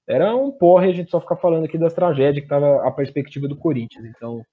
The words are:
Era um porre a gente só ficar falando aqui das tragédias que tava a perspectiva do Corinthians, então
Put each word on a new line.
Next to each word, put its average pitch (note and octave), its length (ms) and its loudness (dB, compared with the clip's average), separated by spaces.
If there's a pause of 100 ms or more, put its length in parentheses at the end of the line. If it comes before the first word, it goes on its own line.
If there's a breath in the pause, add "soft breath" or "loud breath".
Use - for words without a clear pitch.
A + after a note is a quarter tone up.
Era F3+ 280 0
um C4+ 160 -2
porre F3+ 380 4
a F3+ 40 2
gente F3 160 -8
só E3+ 120 -2
ficar E3+ 160 -6
falando E3 280 0
aqui D#3 120 -6
das E3 160 0
tragédias C#3+ 500 0
que C#3+ 60 -14
tava C#3+ 380 2
a C3 40 0
perspectiva C#3 560 -6
do C#3+ 80 -8
Corinthians, A#2+ 500 -6
então A#2 480 -14